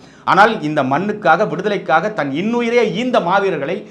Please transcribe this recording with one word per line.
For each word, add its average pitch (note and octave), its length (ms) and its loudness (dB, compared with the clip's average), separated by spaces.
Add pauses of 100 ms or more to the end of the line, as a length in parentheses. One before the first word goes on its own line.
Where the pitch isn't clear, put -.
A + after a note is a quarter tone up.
(260)
ஆனால் F#3+ 360 6
இந்த D3+ 220 -2
மண்ணுக்காக, F3 640 0
விடுதலைக்காக F3+ 640 -2
தன் D3+ 220 -6
இன்னுயிரையே A#3 600 -2
ஈந்த A#3 280 -2
மாவீரர்களை F3+ 580 -2 (140)